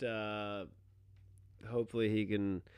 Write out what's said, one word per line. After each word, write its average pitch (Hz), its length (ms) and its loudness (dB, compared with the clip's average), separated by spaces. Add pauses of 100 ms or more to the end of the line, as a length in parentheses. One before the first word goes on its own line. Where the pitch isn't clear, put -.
uh, 107 640 -4 (1000)
hopefully 113 420 2
he 107 180 4
can 98 340 2 (160)